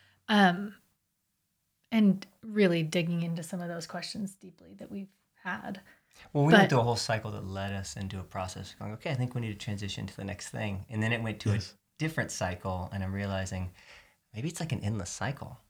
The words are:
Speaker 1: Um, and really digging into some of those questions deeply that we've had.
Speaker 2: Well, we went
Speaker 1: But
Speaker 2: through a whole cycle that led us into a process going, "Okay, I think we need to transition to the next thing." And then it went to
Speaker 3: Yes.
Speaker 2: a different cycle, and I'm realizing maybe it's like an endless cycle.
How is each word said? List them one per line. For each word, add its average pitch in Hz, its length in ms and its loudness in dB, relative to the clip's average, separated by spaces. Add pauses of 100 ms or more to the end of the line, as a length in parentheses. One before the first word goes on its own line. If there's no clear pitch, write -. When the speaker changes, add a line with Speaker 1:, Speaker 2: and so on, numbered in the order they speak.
(300)
Speaker 1:
Um, 202 460 6 (1160)
and 202 340 6 (160)
really 196 420 4
digging 170 400 0
into 170 200 -4
some - 160 -8
of 175 80 -6
those 170 180 -8
questions 190 500 -8
deeply 180 400 -20
that 202 140 -14
we've 196 220 -10 (320)
had. 190 380 -8 (520)
Speaker 2:
Well, 143 120 6
we 160 80 10
went 202 100 12
Speaker 1:
But 185 60 6
Speaker 2:
through 135 100 6
a 117 40 6
whole 117 120 4
cycle 110 360 -2
that 104 140 -8
led 98 280 -4
us 95 240 -8
into 98 220 -6
a 90 40 -8
process 95 560 -8
going, 104 140 -8
"Okay, 160 180 -6
I 139 40 0
think 123 200 -2
we 120 60 -2
need 113 180 -4
to - 60 -12
transition 101 420 -6
to - 80 -12
the 104 80 -10
next 101 260 -8
thing." 101 400 -6
And 110 140 -2
then 113 80 2
it 117 100 0
went 110 200 -4
to 110 100 2
Speaker 3:
Yes. 104 220 0
Speaker 2:
a - 20 -20 (240)
different 156 320 -2
cycle, 90 640 -4
and 98 100 -4
I'm 95 100 -4
realizing 95 580 -4 (600)
maybe 113 140 -6
it's 165 140 -8
like 160 100 -4
an 110 100 -2
endless 104 280 -2
cycle. - 500 -6 (100)